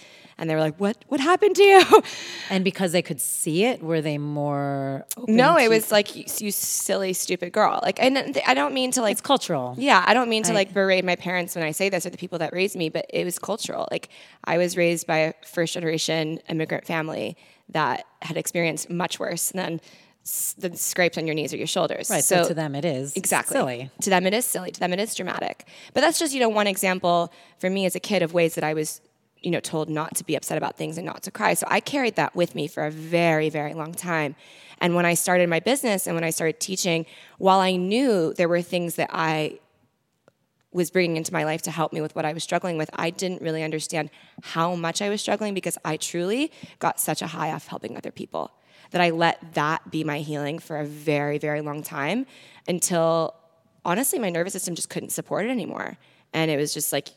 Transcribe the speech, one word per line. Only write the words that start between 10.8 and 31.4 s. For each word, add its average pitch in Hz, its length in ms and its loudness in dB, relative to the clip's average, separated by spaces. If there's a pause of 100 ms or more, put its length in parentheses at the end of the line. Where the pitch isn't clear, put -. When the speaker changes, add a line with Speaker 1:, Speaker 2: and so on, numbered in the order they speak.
Speaker 1:
my 175 120 0
parents 180 400 -4
when 165 80 -2
I 156 80 -2
say 196 160 0
this 185 180 -2
or 180 40 -6
the 180 80 -12
people 180 200 -8
that 160 140 -4
raised 190 240 -2
me, 165 140 -2
but - 200 -4
it 170 140 -2
was 175 160 -6
cultural. - 500 -6
Like, - 180 -6 (360)
I 165 120 0
was 180 200 2
raised 170 300 2
by 160 120 2
a 160 140 2 (120)
first-generation 160 920 -2 (100)
immigrant 160 380 -4
family 160 500 -4 (340)
that 143 340 0 (180)
had 160 140 -8
experienced 160 540 -2
much 175 300 -4
worse - 300 -4
than 170 300 -6 (440)
s-, - 340 -6
than 175 160 -6
scrapes - 440 0
on 160 80 -4
your 151 80 -2
knees 156 180 -4
or 127 60 -6
your 127 80 -6
shoulders. - 440 -2
Speaker 2:
Right, 165 140 2
so 180 180 4
Speaker 1:
So 165 60 2
Speaker 2:
to 170 60 -2
them 151 200 -2
it 143 120 -4
is 139 300 -4
Speaker 1:
Exactly. 190 420 0
Speaker 2:
silly. 131 320 -4 (100)
Speaker 1:
To - 100 -2
them 185 160 6
it 190 60 2
is 240 140 0
silly. 180 240 -6
To - 100 -12
them 180 140 0
it 190 60 0
is 220 140 -4
dramatic. - 520 -6 (260)
But - 80 2
that's 311 180 4
just, 311 160 0
you 269 60 0
know, 226 80 4
one 208 180 2
example 185 640 2 (280)
for 185 120 -2
me 190 140 0
as 180 100 0
a 175 60 -6
kid 185 220 0
of 160 100 0
ways 170 240 2
that 151 80 -2
I 156 100 0
was, 156 260 -4 (420)
you 180 80 -2
know, 156 100 0
told 156 280 -4
not 156 280 -4
to - 80 -6
be 156 100 -2
upset 156 240 -4
about - 180 -4
things 160 220 -6
and 160 80 -8
not - 160 -10
to 190 80 -12
cry. 190 240 2